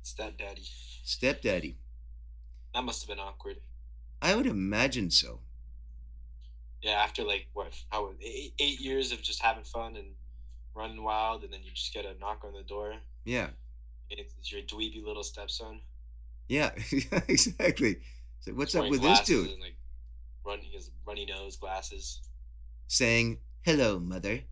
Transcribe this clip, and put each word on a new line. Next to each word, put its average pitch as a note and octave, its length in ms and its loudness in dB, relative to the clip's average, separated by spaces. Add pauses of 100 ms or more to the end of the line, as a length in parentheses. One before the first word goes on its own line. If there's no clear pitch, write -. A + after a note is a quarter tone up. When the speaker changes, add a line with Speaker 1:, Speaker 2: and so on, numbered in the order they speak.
Speaker 1:
Stepdaddy. - 640 -8 (360)
Speaker 2:
Stepdaddy. A#2 720 2 (960)
Speaker 1:
That B2+ 80 2
must A#2+ 180 -4
have - 80 -8
been G2+ 140 -6
awkward. G2 340 -8 (640)
Speaker 2:
I F3 120 6
would B3 140 4
imagine G#2+ 640 4
so. - 300 4 (1400)
Speaker 1:
Yeah, G#2+ 120 2
after, G#2+ 300 4
like, G2+ 300 0
what, G2+ 200 -2 (160)
how, G#2 220 0 (100)
eight, A#2+ 360 -6
eight C#3+ 220 2
years C3+ 320 0
of A#2 100 -4
just - 200 -2
having A2+ 240 4
fun A2+ 320 -4
and G2 100 -8 (680)
running A2 300 -6
wild, G#2+ 400 2
and G2+ 100 -10
then - 100 -10
you - 80 -12
just - 220 -4
get G2+ 120 -4
a F#2+ 140 -8
knock G#2 240 -6
on G2+ 100 -10
the G2 100 -10
door. G#2 300 -6 (300)
Speaker 2:
Yeah. A2+ 260 0 (600)
Speaker 1:
It's, G#2 300 -10
it's - 120 -8
your G2+ 100 -6
dweeby G#2+ 440 -4
little G#2 180 -4
stepson. A2 580 -8 (640)
Speaker 2:
Yeah, C#3 260 4
<laughs> C3+ 540 2
exactly. D3+ 680 6 (420)
So - 140 -8
what's C3 200 0
Speaker 1:
He's F3+ 40 6
Speaker 2:
up D#3 40 6
Speaker 1:
wearing - 100 4
Speaker 2:
with C3+ 100 6
this - 80 8
Speaker 1:
glasses G5+ 180 10
Speaker 2:
dude? G2+ 240 8
Speaker 1:
and, - 100 -6
like, - 140 -8 (680)
run-, G#2 160 -4
he - 160 -8
has - 140 -10 (160)
runny G2+ 200 -4
nose, G2 320 -8
glasses. - 640 -6 (680)
Speaker 2:
Saying, A#2 520 8 (240)
"Hello, B2+ 360 8
mother." F#2 420 0 (100)